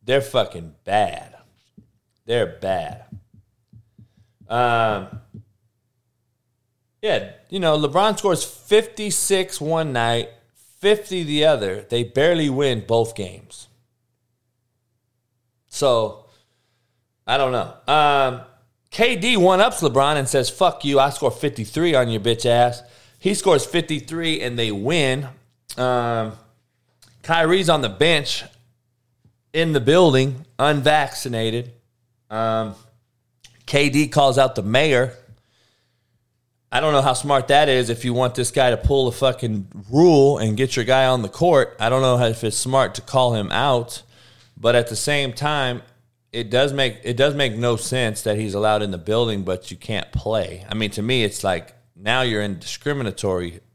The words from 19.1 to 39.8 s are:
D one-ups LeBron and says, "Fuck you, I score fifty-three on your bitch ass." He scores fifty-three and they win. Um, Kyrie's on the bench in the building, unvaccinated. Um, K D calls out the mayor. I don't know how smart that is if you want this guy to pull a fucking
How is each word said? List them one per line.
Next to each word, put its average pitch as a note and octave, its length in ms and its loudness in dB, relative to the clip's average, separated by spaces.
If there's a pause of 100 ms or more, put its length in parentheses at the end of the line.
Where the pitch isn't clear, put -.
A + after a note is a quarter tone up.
D A3 220 0
one-ups F#3 420 4
LeBron C#3+ 360 2
and C3+ 120 -2
says, C3 220 0
"Fuck - 340 0
you, C#3 160 2
I C3+ 100 4
score B2+ 200 -2
fifty-three D3+ 640 -2
on B2 160 2
your A2 100 -2
bitch A2+ 240 -2
ass." A#2+ 380 2 (360)
He F#3+ 140 -2
scores F3+ 320 2
fifty-three D#3+ 800 -4
and A#2+ 160 -6
they A2+ 120 -2
win. C3 580 -2 (500)
Um, A#2 540 -2 (920)
Kyrie's E3+ 480 2
on D3+ 100 4
the A#2+ 80 -4
bench C#3+ 560 0 (1120)
in E3 180 0
the C#3+ 80 2
building, C#3 640 4 (140)
unvaccinated. B2+ 1120 0 (560)
Um, A2 460 -4 (920)
K C#3+ 240 2
D C#3+ 200 2
calls C#3 280 4
out C3+ 200 4
the G#2 60 -4
mayor. B2+ 540 2 (1500)
I B2+ 100 0
don't D#3 120 0
know C#3 100 4
how C3 120 2
smart C3+ 340 0
that C#3+ 220 6
is B2+ 180 2
if A#2 160 -6
you B2 80 -2
want B2 220 0
this B2 160 -4
guy B2+ 200 2
to A2+ 60 0
pull C3+ 320 0
a A#2 40 -4
fucking G#2+ 800 -4